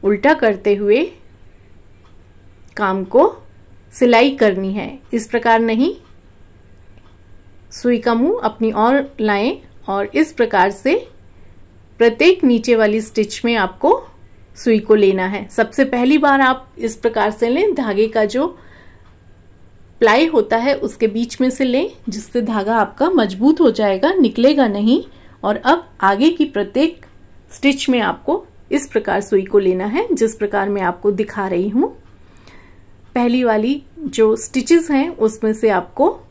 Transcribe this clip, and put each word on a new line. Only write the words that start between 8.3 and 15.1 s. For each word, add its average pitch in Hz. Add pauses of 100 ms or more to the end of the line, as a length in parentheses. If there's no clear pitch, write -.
अपनी 220
ओर 254 (160)
लाएं 214 (300)
और 202
इस 311
प्रकार 202
से 269 (1040)
प्रत्येक 294
नीचे 240
वाली 220
स्टिच -
में 233
आपको 269 (560)
सुई 226
को 214
लेना 190